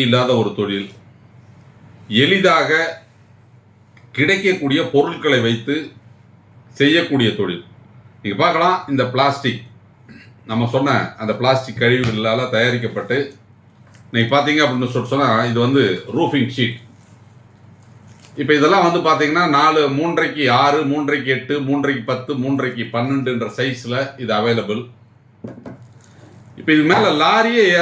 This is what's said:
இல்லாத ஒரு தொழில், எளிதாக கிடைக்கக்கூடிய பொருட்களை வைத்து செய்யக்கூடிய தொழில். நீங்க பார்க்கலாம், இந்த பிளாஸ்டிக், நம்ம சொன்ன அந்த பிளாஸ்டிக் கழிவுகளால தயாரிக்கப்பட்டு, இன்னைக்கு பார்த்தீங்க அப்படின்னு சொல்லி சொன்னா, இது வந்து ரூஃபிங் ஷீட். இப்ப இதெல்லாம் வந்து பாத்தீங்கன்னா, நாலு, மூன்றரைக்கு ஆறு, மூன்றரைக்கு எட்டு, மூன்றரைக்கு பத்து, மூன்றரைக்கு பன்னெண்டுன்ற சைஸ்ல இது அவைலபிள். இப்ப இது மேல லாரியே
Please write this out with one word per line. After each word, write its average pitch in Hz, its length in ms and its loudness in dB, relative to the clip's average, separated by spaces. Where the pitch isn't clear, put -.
இல்லாத 120 240 2
ஒரு 104 180 -2
தொழில், 101 300 -4
எளிதாக 165 560 2
கிடைக்கக்கூடிய 165 640 0
பொருட்களை 143 540 2
வைத்து 117 280 -2
செய்யக்கூடிய 143 520 2
தொழில். 90 220 -4
நீங்க 101 220 -6
பார்க்கலாம், 175 360 2
இந்த 127 120 0
பிளாஸ்டிக், 135 460 0
நம்ம 117 240 0
சொன்ன 135 220 0
அந்த 107 200 -4
பிளாஸ்டிக் 127 420 0
கழிவுகளால 117 720 0
தயாரிக்கப்பட்டு, 117 640 -2
இன்னைக்கு 117 220 0
பார்த்தீங்க 147 300 2
அப்படின்னு 127 300 0
சொல்லி 123 160 -4
சொன்னா, 135 220 2
இது 117 140 0
வந்து 135 180 4
ரூஃபிங் 139 400 0
ஷீட். - 240 -2
இப்ப 139 160 0
இதெல்லாம் 170 300 4
வந்து 165 200 0
பாத்தீங்கன்னா, 156 360 2
நாலு, 156 240 4
மூன்றரைக்கு 156 460 -2
ஆறு, 143 180 2
மூன்றரைக்கு 143 440 -2
எட்டு, 135 200 -4
மூன்றரைக்கு 139 440 -2
பத்து, 123 200 -6
மூன்றரைக்கு 131 400 -4
பன்னெண்டுன்ற 123 520 -2
சைஸ்ல 123 380 -4
இது 107 140 -4
அவைலபிள். 107 440 -2
இப்ப - 160 -4
இது 151 80 4
மேல 196 180 4
லாரியே 226 440 2